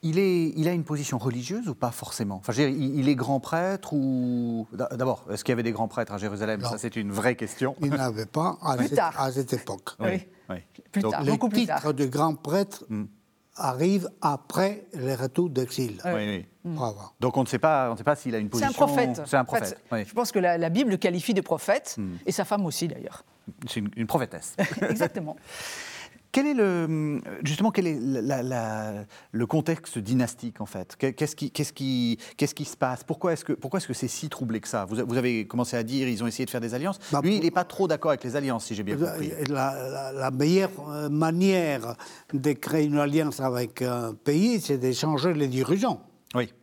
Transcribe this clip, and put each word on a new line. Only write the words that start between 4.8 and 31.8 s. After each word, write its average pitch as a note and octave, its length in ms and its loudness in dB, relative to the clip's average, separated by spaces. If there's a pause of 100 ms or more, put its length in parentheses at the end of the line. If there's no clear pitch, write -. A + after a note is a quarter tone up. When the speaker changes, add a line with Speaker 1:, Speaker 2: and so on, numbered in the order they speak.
Speaker 1:
d'abord, B2+ 420 -2
est-ce G#2 120 -4
qu'il - 100 2
y - 20 6
avait A#2+ 80 0
des A2+ 100 0
grands A2 160 -2
prêtres A2 240 -4
à G#2 60 -6
Jérusalem ? G#2 420 -2
Speaker 2:
Non. A#2 80 -2
Speaker 1:
Ça, A2+ 80 -2
c'est A2 200 -6
une G2+ 160 -2
vraie A2 220 2
question. B2+ 460 -2
Speaker 2:
Il D3 100 0
n'y D3 60 0
en C#3 40 0
avait A2 260 -2
pas F3 360 -2
à D3+ 140 0
Speaker 3:
Plus B2 120 2
Speaker 2:
cette, C#3+ 80 2
Speaker 3:
tard. E3+ 220 2
Speaker 2:
à C3+ 140 0
cette C3 220 -2
époque. G#2+ 360 -6 (100)
Speaker 1:
Oui, A2 100 0
Speaker 3:
Oui. F#3 160 -2 (240)
Speaker 1:
oui. F#2 60 -6 (360)
Speaker 3:
Plus G3+ 100 2
Speaker 1:
Donc, G#3+ 100 2
Speaker 3:
tard, C#3+ 120 0
Speaker 2:
Le C#3 80 4
Speaker 3:
beaucoup - 180 2
plus G#3+ 100 4
Speaker 2:
titre D#3 220 0
Speaker 3:
tard. D3+ 120 2
Speaker 2:
de C#3 120 2
grand D3 280 2
prêtre F#3+ 560 -2
Speaker 1:
Hmm. G#2+ 140 -2 (520)
Speaker 2:
arrive F3 520 2 (140)
après F#3+ 720 0
les C3+ 200 -2
retours C3+ 360 0
d'exil. B2 540 -2
Speaker 3:
Oui. - 100 0
Speaker 1:
Oui, G#2+ 140 0
oui. G2+ 180 -4 (180)
Speaker 3:
Hmm. F3 100 -4
Speaker 2:
Bravo. A#2 240 -4 (220)
Speaker 1:
Donc B2+ 180 2
on C3+ 40 4
ne A#2+ 60 0
sait - 100 -2
pas, D3 300 4
on A#2 40 -2
ne A2+ 60 -4
sait A2+ 60 -10
pas C#3+ 120 4
s'il B2 180 -4
a A2+ 40 2
une G#2+ 140 0
Speaker 3:
C'est A#2+ 120 0
un C#4 40 2
Speaker 1:
position. - 180 4
Speaker 3:
prophète. C#3+ 400 2
Speaker 1:
C'est C#3+ 100 2
un C3+ 60 8
Speaker 3:
En - 20 2
fait, - 160 0
Speaker 1:
prophète, - 180 -6 (140)
oui. A2 140 -2
Speaker 3:
je - 80 -18
pense A#3+ 180 0
que G#3+ 60 2
la, F3 200 4
la E3+ 120 2
Bible A3+ 200 4
le F#3+ 80 4
qualifie F3+ 360 2
de F#3+ 60 4
prophète, - 580 0
Speaker 1:
Hmm. F#2+ 180 -4 (100)
Speaker 3:
et F#3 60 0
sa G3 120 0
femme G3+ 220 0
aussi D#3+ 220 -2
d'ailleurs. - 360 -10 (420)
Speaker 1:
C'est - 140 -4
une, G2+ 160 -2
une A2+ 100 -2
prophétesse. - 520 -4
Speaker 3:
<laughs> - 300 0
Exactement. A3 480 -2 (960)
Speaker 1:
Quel C#4 160 4
est D4 80 2
le, D#3+ 680 2 (200)
justement, D#3+ 280 2
quel F#3 160 2
est D#3 120 0
la, B2+ 220 0
la, B2+ 220 0
la, A2 500 -2 (400)
le A2+ 140 0
contexte D#3+ 500 0
dynastique, A#2+ 640 0
en G#2 60 -6
fait ? - 300 -10
Qu'est-, C3+ 180 0
qu'est-ce D3+ 200 -2
qui, C#3 160 -6
qu'est-ce - 220 -2
qui, B2 460 0 (180)